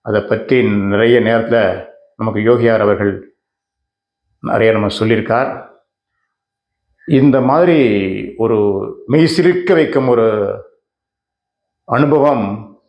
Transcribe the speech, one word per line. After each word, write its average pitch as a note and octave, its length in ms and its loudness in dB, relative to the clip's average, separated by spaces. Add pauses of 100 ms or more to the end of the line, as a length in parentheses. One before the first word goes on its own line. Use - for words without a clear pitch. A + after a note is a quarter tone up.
அதை G#2+ 200 -2
பற்றி A2 500 0
நிறைய G2+ 500 2
நேரத்துல A2+ 640 0 (300)
நமக்கு G#2 240 -6
யோகியார் A#2 380 2
அவர்கள் G2+ 460 0 (1160)
நிறைய A2 320 0
நம்ம G#2+ 140 0
சொல்லியிருக்கார். A2 840 -2 (1400)
இந்த C3+ 340 4
மாதிரி A#2+ 960 0
ஒரு A2 220 0 (480)
மெய் D#3 220 2 (100)
சிலிர்க்க F3+ 340 0
வைக்கும் C#3+ 360 0
ஒரு G#2+ 500 0 (1300)
அனுபவம் C3 1040 -2